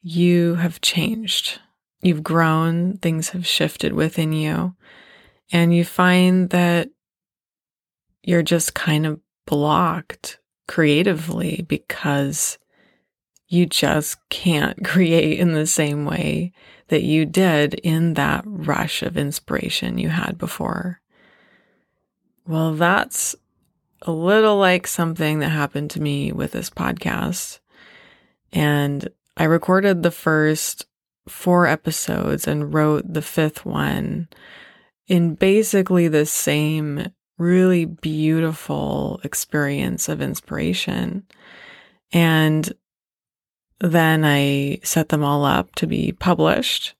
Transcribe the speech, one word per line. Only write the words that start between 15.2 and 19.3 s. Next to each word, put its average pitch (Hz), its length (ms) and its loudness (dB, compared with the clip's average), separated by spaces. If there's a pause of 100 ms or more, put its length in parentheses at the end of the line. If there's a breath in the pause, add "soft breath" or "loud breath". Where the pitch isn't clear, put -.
in 175 140 2
the 156 120 0
same 147 380 -2
way 160 480 -4 (360 soft breath)
that 156 140 0
you 156 220 2
did 165 500 2
in 160 400 0
that 147 320 -2
rush 156 560 -4
of 175 140 -6
inspiration - 800 -4